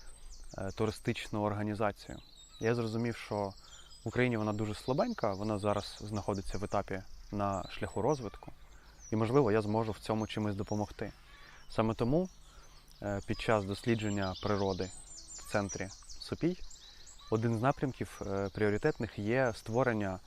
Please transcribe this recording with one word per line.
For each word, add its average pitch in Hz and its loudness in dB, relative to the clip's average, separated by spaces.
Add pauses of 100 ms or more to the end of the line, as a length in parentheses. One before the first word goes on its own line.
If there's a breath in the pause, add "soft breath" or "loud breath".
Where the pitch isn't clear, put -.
(580 loud breath)
е, 95 -4
туристичну 110 0
організацію. 104 0 (420)
Я 113 4
зрозумів, 113 0
що 101 -2 (500 loud breath)
в - -4
Україні 120 2
вона 107 2
дуже 104 0
слабенька, 143 2
вона 104 0
зараз 101 0
знаходиться 104 -2
в 95 -4
етапі 98 0 (300)
на 101 0
шляху - -4
розвитку. 127 -2 (600 loud breath)
І, 110 2
можливо, 113 6
я 110 6
зможу 107 2
в - -6
цьому 110 0
чимось 107 0
допомогти. 104 -2 (580 loud breath)
Саме 113 2
тому, 151 4 (720 loud breath)
е, 101 0
під 107 -2
час 107 4
дослідження 101 2
природи 95 2 (440)
в - -12
центрі 98 0 (320)
Супій - -2 (720 loud breath)
один 110 2
з 107 -2
напрямків, 131 0
е, 98 0
пріоритетних 107 2
є 117 2
створення 110 2